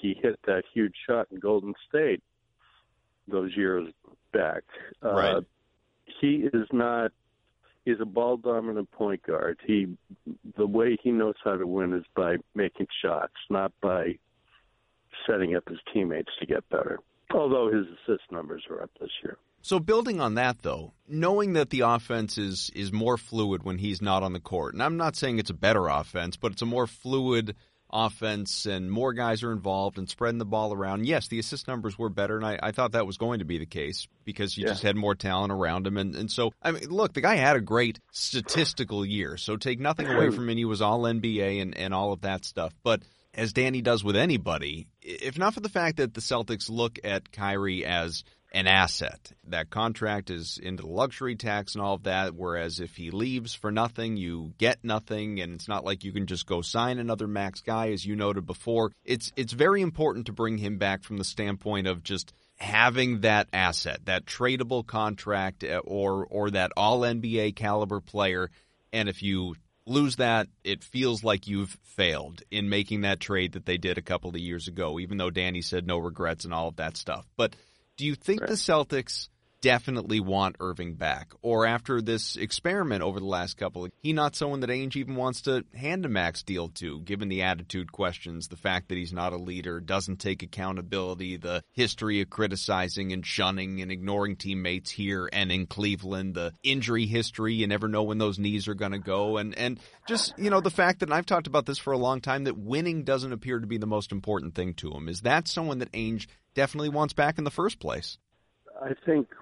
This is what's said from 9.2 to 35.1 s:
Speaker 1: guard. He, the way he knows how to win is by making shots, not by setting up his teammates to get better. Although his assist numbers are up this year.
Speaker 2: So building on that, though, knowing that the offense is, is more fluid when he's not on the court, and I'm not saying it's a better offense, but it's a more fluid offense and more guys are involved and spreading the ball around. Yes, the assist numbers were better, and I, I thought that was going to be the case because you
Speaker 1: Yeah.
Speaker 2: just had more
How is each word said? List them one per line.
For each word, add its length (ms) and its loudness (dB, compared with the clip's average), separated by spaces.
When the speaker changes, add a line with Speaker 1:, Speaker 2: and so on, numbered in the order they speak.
Speaker 1:
guard. 420 -2
He, 320 2
the 100 4
way 340 4
he 100 2
knows 320 2
how 140 2
to 80 0
win 280 0
is 120 -2
by 220 2
making 340 0
shots, 300 0
not 220 0
by 380 0
setting 280 2
up 120 -2
his 120 -10
teammates 480 0
to 60 -6
get 240 0
better. 300 -2
Although 400 4
his 160 2
assist 440 -4
numbers 380 -8
are 140 -8
up 160 -14
this 100 -10
year. 140 -8
Speaker 2:
So 160 2
building 420 2
on 140 2
that, 260 2
though, 320 -4
knowing 460 2
that 180 4
the 100 -2
offense 560 2
is, 380 -2
is 180 -4
more 240 4
fluid 460 0
when 160 -4
he's 200 -2
not 220 2
on 120 0
the 60 -4
court, 360 -4
and 80 -2
I'm 140 2
not 180 0
saying 240 0
it's 100 -2
a 60 -4
better 320 4
offense, 500 -2
but 140 -2
it's 100 -8
a 60 -2
more 180 0
fluid 680 0
offense 760 0
and 240 -2
more 220 2
guys 280 0
are 100 -2
involved 460 0
and 100 -6
spreading 300 -2
the 80 -2
ball 260 0
around. 360 -2
Yes, 220 0
the 100 -4
assist 280 -6
numbers 300 -6
were 120 -2
better, 280 0
and 80 -2
I, 160 -2
I 120 -2
thought 180 0
that 160 2
was 100 -6
going 220 0
to 60 -2
be 120 -2
the 80 -4
case 420 -6
because 320 -4
you 100 -4
Speaker 1:
Yeah. 80 2
Speaker 2:
just 100 -6
had 120 4
more 200 2